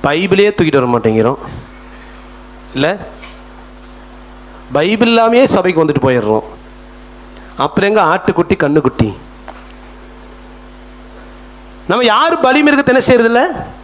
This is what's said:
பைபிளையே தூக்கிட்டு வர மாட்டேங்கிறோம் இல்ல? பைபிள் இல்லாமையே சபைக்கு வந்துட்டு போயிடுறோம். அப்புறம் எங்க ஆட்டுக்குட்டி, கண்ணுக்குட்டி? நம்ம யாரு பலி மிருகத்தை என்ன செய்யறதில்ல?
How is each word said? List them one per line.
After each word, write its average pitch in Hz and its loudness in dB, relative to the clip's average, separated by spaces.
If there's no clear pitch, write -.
பைபிளையே 190 0
தூக்கிட்டு 139 2
வர 123 0
மாட்டேங்கிறோம் 110 0
இல்ல? 151 -2
பைபிள் 202 0
இல்லாமையே 233 4
சபைக்கு 175 0
வந்துட்டு 139 -2
போயிடுறோம். 110 0
அப்புறம் 185 -2
எங்க 214 2
ஆட்டுக்குட்டி, 175 -2
கண்ணுக்குட்டி? 143 -2
நம்ம 233 0
யாரு 294 2
பலி 269 2
மிருகத்தை 277 2
என்ன 262 4
செய்யறதில்ல? 240 2